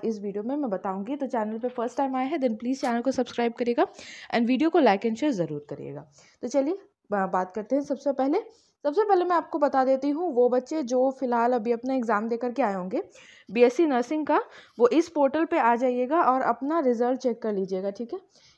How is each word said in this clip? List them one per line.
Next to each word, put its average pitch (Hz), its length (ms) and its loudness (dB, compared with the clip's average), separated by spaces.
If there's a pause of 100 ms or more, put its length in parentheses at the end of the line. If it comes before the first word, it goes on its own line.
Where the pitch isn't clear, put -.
इस 214 140 -4
वीडियो 202 240 -6
में 254 120 -4
मैं 294 140 -4
बताऊंगी। 196 460 -6
तो 277 120 -4
चैनल 220 300 -4
पे 233 100 -6
फर्स्ट 240 300 -6
टाइम 269 180 -2
आए 262 120 -2
हैं, 320 100 -4
then 240 220 -2
प्लीज 254 220 -4
चैनल 240 200 0
को 262 100 0
सब्सक्राइब 240 420 -2
करिएगा 247 340 0 (480)
and 233 120 2
वीडियो 254 220 2
को 359 100 4
like 208 260 4
and 226 100 -2
शेयर 294 160 0
ज़रूर 151 380 -4
करिएगा। 139 420 -12 (300)
तो 247 60 -6
चलिए 285 300 0 (340)
बा-, 196 220 0
बात 185 220 -2
करते 220 200 -4
हैं। 285 60 0
सबसे 277 300 -2
पहले, 277 280 0 (440)
सबसे 302 200 2
पहले 381 220 4
मैं 359 100 2
आपको 320 240 -2
बता 269 260 2
देती 269 240 2
हूँ, 311 240 -2
वो 240 160 4
बच्चे 254 340 -2
जो 254 280 2
फिलहाल 240 420 0
अभी 240 180 0
अपना 240 220 -2
एग्जाम 226 360 0
दे 233 80 -2
करके 247 240 -4
आए 208 120 0
होंगे 190 300 -4 (480)
बीएससी 240 340 6
नर्सिंग 285 420 0
का, 320 140 2 (380)
वो 226 80 8
इस 330 220 2
पोर्टल 294 360 2
पे 330 140 0
आ 240 160 4
जाइएगा 254 460 0
और 262 200 2
अपना 269 380 0
रिजल्ट 247 400 0
चेक 233 220 -2
कर 220 120 -2
लीजिएगा, 190 380 -4
ठीक 233 220 -10
है। 381 60 -8 (380)